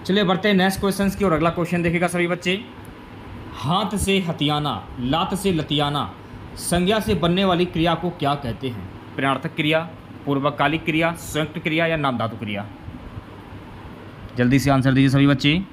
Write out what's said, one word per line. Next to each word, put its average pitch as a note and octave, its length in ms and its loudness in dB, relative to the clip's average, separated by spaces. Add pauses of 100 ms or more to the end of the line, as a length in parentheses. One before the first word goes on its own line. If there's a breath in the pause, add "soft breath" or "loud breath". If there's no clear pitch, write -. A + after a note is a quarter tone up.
चलिए G3 200 2
बढ़ते F#3 240 2
हैं G#3 60 6
नेक्स्ट F#3+ 260 4
क्वेश्चंस G3 360 0
की G3+ 80 0
ओर। F3+ 80 4
अगला D#3+ 180 2
क्वेश्चन E3+ 320 0
देखिएगा E3+ 260 2
सभी F3 180 0
बच्चे, F3+ 340 -2 (960)
हाथ G3 420 -2
से F#3+ 220 2
हथियाना, D3 640 -2 (180)
लात D#3+ 340 0
से F#3+ 180 0
लतियाना, C#3+ 580 0 (480)
संज्ञा F3+ 420 2
से G#3 160 0
बनने F3 280 2
वाली F3+ 220 4
क्रिया E3+ 280 2
को E3+ 180 -2
क्या C#3+ 240 0
कहते B2+ 320 -6
हैं? G2 200 -8 (280)
प्रणार्थक C#3 400 -2
क्रिया, D#3 240 2 (460)
पूर्वकालिक C#3+ 580 2
क्रिया, E3 300 2
संयुक्त D3+ 440 -4
क्रिया E3 280 0
या E3 100 0
नाम C#3 220 0
धातु A2+ 180 -2
क्रिया? G#2 300 -6 (1700)
जल्दी B2 220 6
से C3+ 120 4
आंसर C3+ 220 6
दीजिए C3+ 180 6
सभी C#3 160 6
बच्चे। C#3+ 340 4 (120)